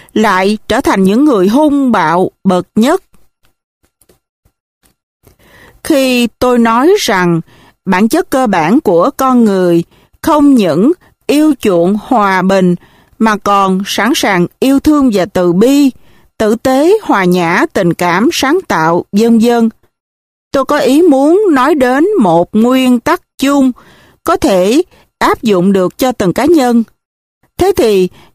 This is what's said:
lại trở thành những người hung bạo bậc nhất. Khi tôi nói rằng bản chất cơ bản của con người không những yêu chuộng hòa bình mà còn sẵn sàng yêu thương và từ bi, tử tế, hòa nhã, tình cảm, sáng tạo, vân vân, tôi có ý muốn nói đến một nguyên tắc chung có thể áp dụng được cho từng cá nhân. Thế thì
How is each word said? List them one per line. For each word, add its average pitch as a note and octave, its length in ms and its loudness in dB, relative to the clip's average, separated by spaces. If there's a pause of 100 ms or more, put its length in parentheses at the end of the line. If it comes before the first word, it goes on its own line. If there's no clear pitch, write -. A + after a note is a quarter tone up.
(140)
lại G#3 440 0 (100)
trở A3 140 -2
thành A3 220 0
những G#3 220 2
người G#3 220 2
hung C#4 440 0
bạo F3 400 0 (120)
bậc F3+ 320 -2
nhất. C#4 280 0 (2750)
Khi B3+ 440 0 (120)
tôi B3 200 0
nói A#3 400 2
rằng F3+ 420 -2 (440)
bản F#3+ 240 0
chất E4 200 -2
cơ C4 180 0
bản F#3+ 340 0
của F3+ 360 0
con B3+ 280 0
người F3+ 380 0 (380)
không C#4+ 340 2
những F#3+ 360 2 (360)
yêu D4+ 320 2
chuộng F#3 420 0
hòa G3+ 400 0
bình F#3+ 340 0 (440)
mà G#3+ 180 0
còn G3 480 -2
sẵn G#3+ 300 -4
sàng F#3+ 320 -2 (120)
yêu C4+ 200 0
thương D4 340 0
và F#3 120 -2
từ F3+ 280 -2
bi, C4 380 2 (460)
tử A3 180 0
tế, C#4 480 0
hòa B3+ 220 -2
nhã, F3+ 480 0
tình E3+ 200 -2
cảm, F3+ 400 -2
sáng D4 340 -2
tạo, E3+ 440 -2
vân A#3 280 2
vân, A#3 300 0 (800)
tôi C4+ 140 -2
có D4 140 -2
ý C4+ 220 2
muốn D#4 400 2 (100)
nói C#4 240 2
đến C4 300 0 (140)
một F3 340 0
nguyên B3 460 0
tắc E4 220 -2 (200)
chung C#4 300 0 (520)
có E4+ 140 0
thể A3 440 0 (380)
áp D#4 220 -2
dụng G3 320 0
được F#3 240 -2
cho B3+ 140 -2
từng F#3+ 220 -4
cá A#3+ 120 -2
nhân. B3 380 2 (720)
Thế F#4 200 -2
thì G3+ 320 0 (260)